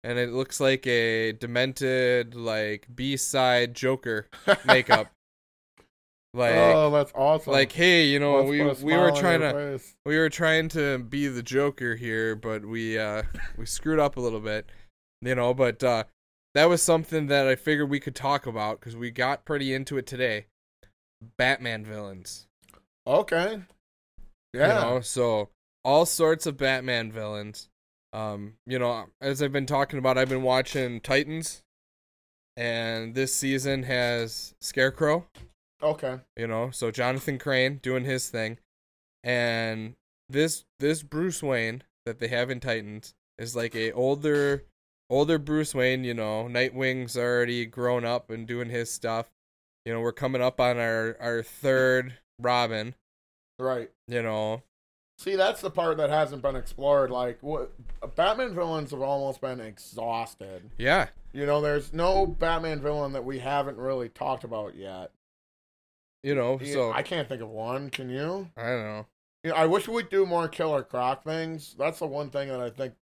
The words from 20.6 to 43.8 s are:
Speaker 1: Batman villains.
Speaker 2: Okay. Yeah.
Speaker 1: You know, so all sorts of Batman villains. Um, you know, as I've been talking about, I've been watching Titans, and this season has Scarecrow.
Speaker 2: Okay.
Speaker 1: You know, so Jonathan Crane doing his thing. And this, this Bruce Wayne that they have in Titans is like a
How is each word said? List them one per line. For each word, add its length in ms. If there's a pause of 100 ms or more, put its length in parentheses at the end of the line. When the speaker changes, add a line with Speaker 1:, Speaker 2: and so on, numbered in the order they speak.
Speaker 1:
Batman 480
villains. 640 (600)
Speaker 2:
Okay. 540 (920)
Yeah. 140
Speaker 1:
You 140 (140)
know, 60
so 480 (340)
all 220
sorts 400
of 120
Batman 540
villains. 580 (440)
Um, 420 (100)
you 140
know, 280 (140)
as 200
I've 100
been 140
talking 340
about, 180
I've 120
been 140
watching 580
Titans, 640 (960)
and 580
this 180
season 500
has 800
Scarecrow. 640 (560)
Speaker 2:
Okay. 360 (180)
Speaker 1:
You 100
know, 240
so 180
Jonathan 480
Crane 460
doing 220
his 240
thing. 280 (680)
And 680 (340)
this, 340 (160)
this 240
Bruce 400
Wayne 400 (220)
that 140
they 100
have 200
in 120
Titans 520 (240)
is 180
like 200
a 160